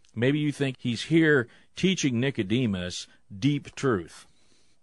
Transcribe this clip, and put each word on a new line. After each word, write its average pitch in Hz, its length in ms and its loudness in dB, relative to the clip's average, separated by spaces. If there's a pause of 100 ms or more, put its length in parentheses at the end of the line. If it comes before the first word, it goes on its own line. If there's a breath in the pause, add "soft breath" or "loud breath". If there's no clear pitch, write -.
(160)
Maybe 131 220 0
you 147 140 0
think 135 260 -4
he's 117 260 -4
here 151 440 4 (280 soft breath)
teaching 151 440 0
Nicodemus 104 840 -2 (300 soft breath)
deep 139 380 -2
truth. 101 520 -2 (560)